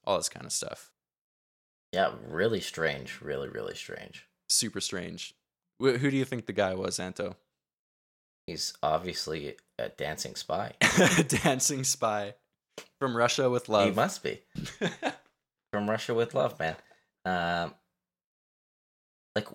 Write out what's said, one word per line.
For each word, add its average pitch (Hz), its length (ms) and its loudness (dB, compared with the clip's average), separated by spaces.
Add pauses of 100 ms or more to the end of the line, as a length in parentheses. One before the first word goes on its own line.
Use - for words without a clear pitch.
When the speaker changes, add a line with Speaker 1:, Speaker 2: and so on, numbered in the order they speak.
Speaker 1:
all 95 140 2
this 82 120 -2
kinda - 200 -14
stuff. - 420 -8 (1040)
Speaker 2:
Yeah, 90 200 4 (120)
really 92 360 2
strange. 73 600 -2
Really, 69 280 -4
really 50 260 -8
strange. - 500 -14 (220)
Speaker 1:
Super 101 320 0
strange. 87 560 -6 (420)
Wh-, 123 200 4
who 139 120 2
do 135 60 2
you 135 80 2
think 120 220 -6
the - 80 -6
guy 95 200 2
was, 95 280 -4
Anto? 92 340 -6 (1120)
Speaker 2:
He's 82 340 -6
obviously 80 760 -2 (200)
a 57 120 -4
dancing - 460 -6
spy. - 420 -4
Speaker 1:
<laughs> - 420 6
A 160 40 8
dancing 131 600 2
spy. 104 520 0 (640)
From 127 200 -2
Russia 120 320 4
with 123 180 0
Love. 104 220 6
Speaker 2:
He 95 40 0
must 139 300 2
be. - 180 -4 (600)
Speaker 1:
<laughs> - 720 -10
Speaker 2:
From 104 160 0
Russia 110 240 0
with 117 200 2
Love, 135 260 2
man. 80 180 -2 (480)
Um, 85 500 0 (1600)
like, 107 200 -2